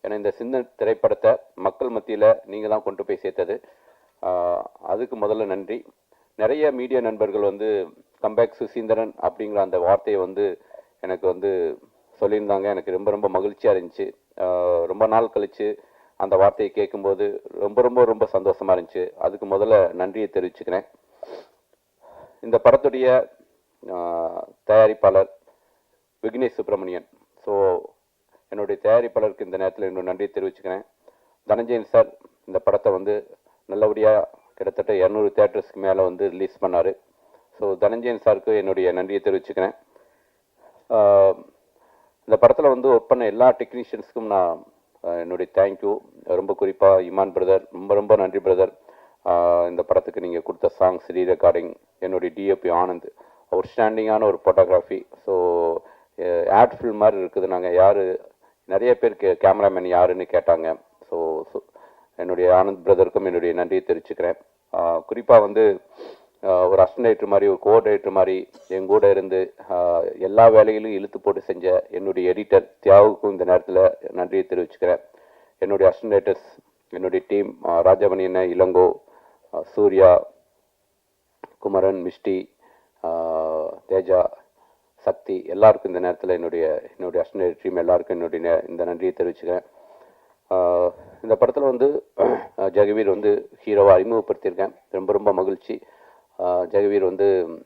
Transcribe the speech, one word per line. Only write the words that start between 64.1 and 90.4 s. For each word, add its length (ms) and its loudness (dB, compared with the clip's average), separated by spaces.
ஆ, 300 -4
குறிப்பா 260 6
வந்து, 400 2
ஆ, 240 2
ஒரு 140 4
அசிஸ்டன்ட் 200 2
டைரக்டர் 260 0
மாதிரி, 240 2
ஒரு 120 -2
கோஆர்டினேட்டர் 480 4
மாதிரி 380 0
என் 180 -6
கூட 240 4
இருந்து, 440 0
ஆ, 300 0
எல்லா 280 6
வேலைகளிலும் 460 4
இழுத்து 260 -8
போட்டு 220 -2
செஞ்ச 500 -2
என்னுடைய 400 -4
எடிட்டர் 380 2
தியாகுக்கும் 460 6
இந்த 160 -4
நேரத்துல 640 2
நன்றியை 380 -4
தெரிவிச்சுக்கிறேன். 500 -4
என்னுடைய 360 2
அசிஸ்டன்ட் 120 -14
டைரக்டர்ஸ், 540 -2
என்னுடைய 380 -6
டீம், 380 -4
ஆ, 160 0
ராஜமணி 440 2
அண்ணன், 240 -2
இளங்கோ, 540 2
ஆ, 100 -8
சூர்யா, 640 4
குமரன், 440 0
மிஷ்டி, 540 -8
ஆ, 360 -4
தேஜா, 340 2
சக்தி, 500 -6
எல்லாருக்கும் 480 4
இந்த 180 -2
நேரத்துல 160 -8
என்னுடைய, 540 -2
என்னுடைய 300 -4
அசிஸ்டன்ட் 100 -12
டைரக்டர் 240 -2
டீம் 140 -6
எல்லாருக்கும் 420 0
என்னுடைய 320 -6
நே-, 200 -2
இந்த 140 -8
நன்றியை 340 -4
தெரிவிச்சுக்கிறேன். 460 -6